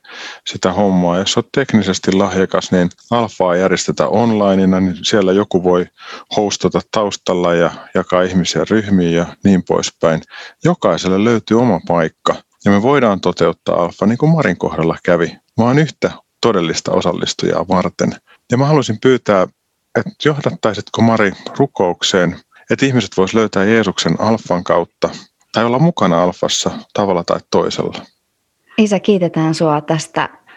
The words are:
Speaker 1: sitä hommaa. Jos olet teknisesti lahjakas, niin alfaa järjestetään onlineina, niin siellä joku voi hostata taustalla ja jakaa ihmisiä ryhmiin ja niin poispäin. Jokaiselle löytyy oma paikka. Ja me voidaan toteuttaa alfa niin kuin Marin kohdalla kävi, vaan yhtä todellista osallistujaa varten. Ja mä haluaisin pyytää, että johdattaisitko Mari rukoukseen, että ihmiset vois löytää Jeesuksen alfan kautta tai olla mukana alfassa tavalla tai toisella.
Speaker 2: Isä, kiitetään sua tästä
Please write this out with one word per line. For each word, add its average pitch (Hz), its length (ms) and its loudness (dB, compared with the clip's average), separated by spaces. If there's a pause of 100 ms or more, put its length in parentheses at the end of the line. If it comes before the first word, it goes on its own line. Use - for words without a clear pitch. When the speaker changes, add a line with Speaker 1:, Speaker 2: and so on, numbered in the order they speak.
(460)
Speaker 1:
sitä 95 260 -4
hommaa. 90 460 2
Jos - 180 -4
olet 117 160 -2
teknisesti 95 600 0
lahjakas, 95 600 0
niin 90 180 2 (200)
alfaa 104 460 0
järjestetään 90 540 0
onlineina, 98 680 2
niin 92 220 -2
siellä 95 300 2
joku 98 320 0
voi 90 220 2 (500)
hostata 95 440 -2 (100)
taustalla 90 640 -2
ja 85 160 2 (240)
jakaa 90 280 0
ihmisiä 92 480 0
ryhmiin 98 440 2
ja 85 120 0 (180)
niin 95 180 4
poispäin. 82 600 0 (420)
Jokaiselle 98 600 0
löytyy 113 360 2
oma 107 280 2
paikka. - 480 0 (280)
Ja 104 60 2
me 101 120 4
voidaan 120 380 2
toteuttaa 85 640 0
alfa 87 220 -4
niin 117 120 2
kuin 156 140 2
Marin 123 260 0
kohdalla 82 440 -2
kävi, 85 360 0 (200)
vaan 123 200 2
yhtä 151 320 -2 (300)
todellista 87 520 0
osallistujaa 87 760 -2
varten. 90 440 -2 (380)
Ja 123 80 0
mä 139 80 2
haluaisin 127 360 0
pyytää, 107 440 2 (520)
että - 120 -4 (140)
johdattaisitko 117 800 -2
Mari 110 300 2 (260)
rukoukseen, 87 800 0 (340)
että 127 160 0
ihmiset 123 300 -2
vois 95 180 0
löytää 104 300 0
Jeesuksen 101 560 0
alfan 104 440 -2
kautta - 460 -2 (420)
tai 113 120 0
olla 120 140 0
mukana 98 440 2
alfassa 90 480 -2 (240)
tavalla 95 300 0
tai - 160 -2 (100)
toisella. - 520 -2 (760)
Speaker 2:
Isä, 202 220 2
kiitetään 160 540 0
sua 151 260 0
tästä 156 480 -4 (280)